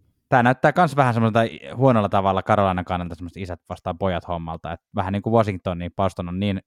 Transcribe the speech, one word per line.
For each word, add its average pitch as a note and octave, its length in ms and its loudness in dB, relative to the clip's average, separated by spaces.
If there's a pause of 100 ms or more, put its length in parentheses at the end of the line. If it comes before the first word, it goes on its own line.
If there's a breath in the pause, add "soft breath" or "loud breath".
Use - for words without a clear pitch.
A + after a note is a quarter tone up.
(280)
tää B2+ 140 4
näyttää C3 300 2
kans D#3+ 240 0
vähän B2+ 180 2
semmoiselta A2+ 260 2 (360)
huonolla A#2 320 4
tavalla F#2+ 340 2
Carolinan F#2+ 420 2
kannalta F2 300 -6
semmoista F2 260 -14
isät F2+ 280 -10
vastaan F2+ 300 -8
pojat F#2 300 -2
hommalta, E2 440 -8
että - 220 -14
vähän G2 180 -4
niin G2+ 100 -2
kuin A2 100 -2
Washington, G2 460 0
niin F2 180 -8
Boston F#2+ 320 -2
on F#2 120 -6
niin G2 260 -2